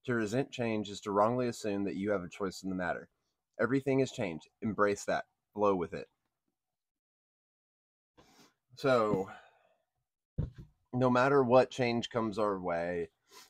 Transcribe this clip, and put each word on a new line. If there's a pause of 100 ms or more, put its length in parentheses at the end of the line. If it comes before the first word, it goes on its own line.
To
resent
change
is
to
wrongly
assume
that
you
have
a
choice
in
the
matter. (520)
Everything
is
change. (140)
Embrace
that. (280)
Flow
with
it. (2750)
So, (1600)
no
matter
what
change
comes
our
way, (400)